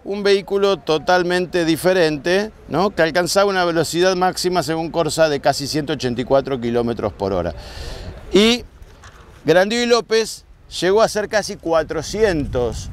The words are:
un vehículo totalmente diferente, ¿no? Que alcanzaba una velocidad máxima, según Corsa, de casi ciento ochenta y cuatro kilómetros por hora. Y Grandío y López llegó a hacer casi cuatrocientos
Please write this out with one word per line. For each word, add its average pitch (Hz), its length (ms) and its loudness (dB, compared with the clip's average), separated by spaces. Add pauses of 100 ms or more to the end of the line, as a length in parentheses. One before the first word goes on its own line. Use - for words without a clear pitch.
un 202 180 -6
vehículo 196 540 2
totalmente 175 880 0
diferente, 175 840 0 (180)
¿no? 185 220 0
Que 175 100 -2
alcanzaba 175 480 2
una 185 160 0
velocidad 170 500 2
máxima, 180 480 0
según 160 280 -4
Corsa, 160 360 2
de 143 140 -2
casi 139 260 0
ciento 143 240 -4
ochenta 123 300 -2
y - 20 -2
cuatro 135 340 2
kilómetros 117 540 -2
por 98 220 -4
hora. 85 200 -2 (800)
Y 226 320 4 (800)
Grandío 196 400 2
y 240 40 0
López 220 580 0 (360)
llegó 190 200 4
a 220 40 6
hacer 208 240 -4
casi 202 260 -2
cuatrocientos 160 1400 -2